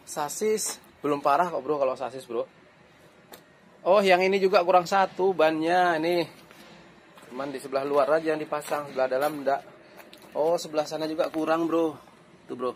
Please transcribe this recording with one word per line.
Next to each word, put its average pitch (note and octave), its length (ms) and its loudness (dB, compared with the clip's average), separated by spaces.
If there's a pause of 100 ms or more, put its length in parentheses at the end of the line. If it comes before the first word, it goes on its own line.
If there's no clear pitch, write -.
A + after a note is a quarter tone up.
Sasis G3 720 -4 (240)
belum C#3+ 240 -2
parah D3+ 240 4
kok, D3 160 -6
bro, D3 160 -2
kalau C3 160 0
sasis, B2+ 320 -10
bro. A#2 160 -4 (1400)
Oh, G3+ 160 6
yang F3+ 160 6
ini F#3+ 160 2
juga F#3+ 240 4
kurang F3+ 240 4
satu F#3+ 480 0
bannya, D#3+ 640 2
ini. E3+ 200 0 (1160)
Cuman C3+ 160 -8
di C3+ 100 -10
sebelah C3+ 300 -4
luar C#3+ 320 2
aja D#3+ 160 -2
yang D3+ 40 -8
dipasang, D3 520 -6
sebelah C3 160 0
dalam C#3+ 320 -2
enggak. C3+ 240 -2 (720)
Oh, E3 240 0
sebelah D3+ 240 -4
sana D#3 240 -6
juga D#3+ 240 -2
kurang, D#3+ 320 0
bro. D#3+ 320 0 (480)
Tuh, C3 100 -12
bro. B2 220 -6